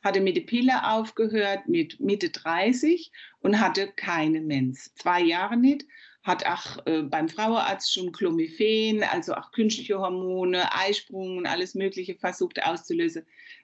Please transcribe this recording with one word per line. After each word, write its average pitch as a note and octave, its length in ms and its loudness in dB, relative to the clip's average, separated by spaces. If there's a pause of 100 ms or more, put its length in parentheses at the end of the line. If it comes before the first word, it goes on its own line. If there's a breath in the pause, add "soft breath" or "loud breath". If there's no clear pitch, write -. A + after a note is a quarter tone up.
Hatte G3 180 2
mit F#3 140 2
der F3 60 2
Pille B3 480 2
aufgehört A3 760 0
mit E3 320 0
Mitte G3 320 0
dreißig B3 800 0 (300 loud breath)
und G#3 180 2
hatte G3 360 0
keine D#3+ 460 0
Mens. C3 540 -2
Zwei F3 260 2
Jahre F3+ 340 2
nicht. C4+ 300 4 (380 loud breath)
Hat F3+ 240 0
auch, - 400 -6
äh, D#3+ 160 2
beim D#3 260 -2
Frauenarzt G#3+ 640 0
schon F#3 180 -4
Clomifen, G#3+ 920 2
also E3+ 320 -2
auch - 160 -12
künstliche G#3+ 480 0
Hormone, F#3 760 0
Eisprung F#3+ 640 -4
und F3 80 -6
alles F3+ 300 -4
Mögliche F#3+ 400 -4
versucht - 480 -4
auszulösen. E3 600 -2 (400 loud breath)